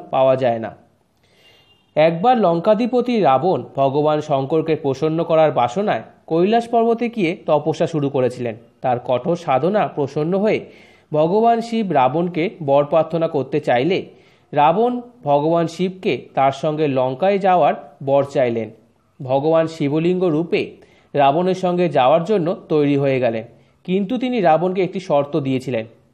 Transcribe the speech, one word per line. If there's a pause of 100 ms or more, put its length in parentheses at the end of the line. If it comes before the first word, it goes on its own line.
(100)
পাওয়া
যায়
না। (1160)
একবার
লঙ্কাধিপতি
রাবণ (120)
ভগবান
শঙ্করকে
প্রসন্ন
করার
বাসনায় (240)
কৈলাস
পর্বতে
গিয়ে (100)
তপস্যা
শুরু
করেছিলেন। (240)
তার
কঠোর
সাধনা
প্রসন্ন
হয়ে (520)
ভগবান
শিব
রাবণকে (120)
বর
প্রার্থনা
করতে
চাইলে (460)
রাবণ (240)
ভগবান
শিবকে
তার
সঙ্গে
লঙ্কায়
যাওয়ার (300)
বর
চাইলেন। (520)
ভগবান
শিবলিঙ্গ
রূপে (380)
রাবণের
সঙ্গে
যাওয়ার
জন্য (120)
তৈরি
হয়ে
গেলেন, (400)
কিন্তু
তিনি
রাবণকে
একটি
শর্ত
দিয়েছিলেন, (280)